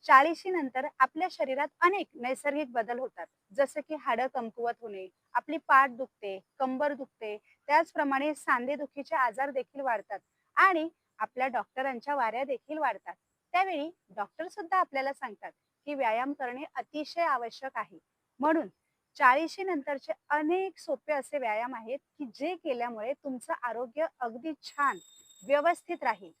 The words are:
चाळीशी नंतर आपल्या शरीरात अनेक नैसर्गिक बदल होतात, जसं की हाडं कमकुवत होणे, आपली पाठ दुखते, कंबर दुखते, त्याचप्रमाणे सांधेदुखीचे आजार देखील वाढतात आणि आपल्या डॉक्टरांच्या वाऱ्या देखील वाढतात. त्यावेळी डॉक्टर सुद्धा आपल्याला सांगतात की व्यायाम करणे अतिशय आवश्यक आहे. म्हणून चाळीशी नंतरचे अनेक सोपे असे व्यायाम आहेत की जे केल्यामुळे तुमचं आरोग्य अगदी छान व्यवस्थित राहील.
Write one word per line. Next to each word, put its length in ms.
चाळीशी 440
नंतर 360
आपल्या 320
शरीरात 380
अनेक 340
नैसर्गिक 580
बदल 260
होतात, 280
जसं 240
की 140
हाडं 400
कमकुवत 460
होणे, 280
आपली 240
पाठ 340
दुखते, 500
कंबर 340
दुखते, 460
त्याचप्रमाणे 680
सांधेदुखीचे 800
आजार 360
देखील 300
वाढतात 380
आणि 340
आपल्या 280
डॉक्टरांच्या 680
वाऱ्या 300
देखील 340
वाढतात. 360
त्यावेळी 380
डॉक्टर 400
सुद्धा 280
आपल्याला 360
सांगतात 400
की 100
व्यायाम 380
करणे 320
अतिशय 480
आवश्यक 520
आहे. 240
म्हणून 300
चाळीशी 480
नंतरचे 500
अनेक 500
सोपे 340
असे 260
व्यायाम 360
आहेत 240
की 260
जे 200
केल्यामुळे 580
तुमचं 400
आरोग्य 440
अगदी 320
छान 360
व्यवस्थित 560
राहील. 380